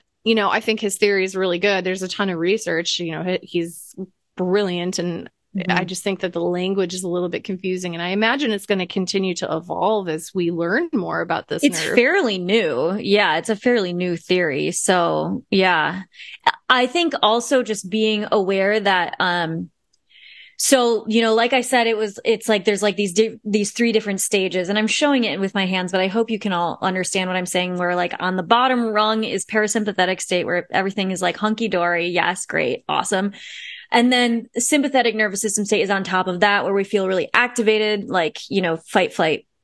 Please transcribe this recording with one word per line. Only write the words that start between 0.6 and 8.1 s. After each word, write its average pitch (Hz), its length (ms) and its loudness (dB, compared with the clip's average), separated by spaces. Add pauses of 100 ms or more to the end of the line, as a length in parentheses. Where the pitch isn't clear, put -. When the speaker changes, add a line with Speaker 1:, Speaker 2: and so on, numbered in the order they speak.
Speaker 1:
think 220 180 0
his 196 180 -4
theory 202 280 4
is 190 100 -6
really 185 240 0
good. 196 240 2
There's 185 200 -4
a 185 40 -4
ton 196 220 -2
of 170 100 -2
research, 175 600 0
you 170 120 -6
know, 156 120 -6
he, 185 200 -2
he's - 500 -6 (420)
brilliant. 185 640 0
And 175 300 -6 (280)
I 185 40 -2
Speaker 2:
Mm-hmm. 180 260 0
Speaker 1:
just 180 160 -10
think 196 160 -2
that 180 120 -4
the 170 100 -4
language 180 520 -2
is 185 80 -8
a 190 80 -6
little 180 180 -2
bit - 160 -8
confusing, 185 520 -6
and 170 80 -6
I 175 60 -4
imagine 226 420 0